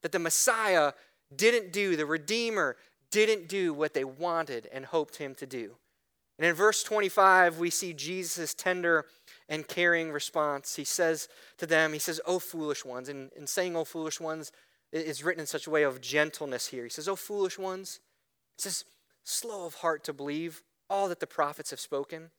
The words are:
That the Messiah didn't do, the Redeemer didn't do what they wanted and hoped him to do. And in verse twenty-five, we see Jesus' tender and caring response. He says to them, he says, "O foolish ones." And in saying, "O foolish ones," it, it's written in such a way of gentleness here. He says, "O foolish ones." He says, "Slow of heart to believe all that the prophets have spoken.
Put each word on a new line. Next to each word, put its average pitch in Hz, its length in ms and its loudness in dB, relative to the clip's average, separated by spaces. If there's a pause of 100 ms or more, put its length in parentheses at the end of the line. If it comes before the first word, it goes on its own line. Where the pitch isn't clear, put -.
That 160 100 -4
the 190 80 0
Messiah 175 720 4 (440)
didn't 214 360 4
do, 196 220 0
the 151 120 0
Redeemer 165 720 0 (340)
didn't 214 380 2
do 180 260 0
what 151 200 0
they 135 100 2
wanted 143 680 -4
and 135 140 -10
hoped 151 300 -2
him 135 200 -8
to 135 100 -10
do. 120 300 -10 (640)
And 156 80 4
in 170 80 6
verse 208 280 4
twenty-five, 190 760 6
we 170 120 0
see 175 220 -4
Jesus' 160 600 -6
tender 170 500 2 (440)
and 156 200 -6
caring 170 420 2
response. 147 640 -2
He 147 100 -8
says 165 440 0 (300)
to 170 80 -8
them, 156 260 4
he 156 60 -6
says, 160 280 -4
"O - 120 2
foolish 160 460 -4
ones." 127 260 -10
And 135 260 -10
in 143 100 -14
saying, 180 300 -2
"O 160 80 0
foolish 160 340 -6
ones," 160 320 -8 (400)
it, 156 160 -4
it's 143 160 -8
written 165 180 0
in 151 60 -6
such 151 200 -6
a 160 40 -6
way 151 120 4
of 131 180 0
gentleness 143 680 -2
here. 123 160 -8
He 117 60 -12
says, 151 180 -8
"O 196 60 0
foolish 196 440 -4
ones." 190 420 -8 (560)
He - 60 -8
says, - 240 -6 (360)
"Slow 208 440 -6
of 160 80 -10
heart 160 300 0
to 151 100 -6
believe 147 480 -6 (260)
all 196 200 2
that 175 120 -2
the 175 60 -2
prophets 147 440 -2
have 131 100 -10
spoken. 160 580 -8